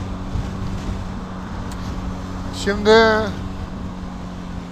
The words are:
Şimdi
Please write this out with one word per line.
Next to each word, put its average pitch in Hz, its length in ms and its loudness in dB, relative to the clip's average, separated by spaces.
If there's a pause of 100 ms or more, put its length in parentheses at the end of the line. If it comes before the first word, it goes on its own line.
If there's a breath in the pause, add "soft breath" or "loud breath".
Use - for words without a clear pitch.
(2750)
Şimdi 214 560 8 (1500)